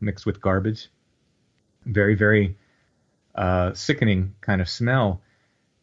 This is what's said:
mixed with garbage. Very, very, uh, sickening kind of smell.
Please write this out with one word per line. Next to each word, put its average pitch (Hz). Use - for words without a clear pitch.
mixed 101
with 98
garbage. 98
Very, 104
very, 104
uh, 92
sickening 98
kind 98
of 90
smell. 117